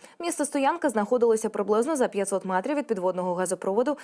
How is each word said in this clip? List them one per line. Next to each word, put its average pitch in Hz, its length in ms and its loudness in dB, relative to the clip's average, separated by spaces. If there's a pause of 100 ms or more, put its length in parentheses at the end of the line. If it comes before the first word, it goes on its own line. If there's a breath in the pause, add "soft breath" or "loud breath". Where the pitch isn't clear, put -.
(200 loud breath)
Місце 339 260 -2
стоянки 285 440 0
знаходилося 220 600 2
приблизно 214 460 0
за 247 120 2
п'ятсот 190 380 -2
метрів 190 320 0
від 294 100 -4
підводного 185 460 0
газопроводу, 190 720 0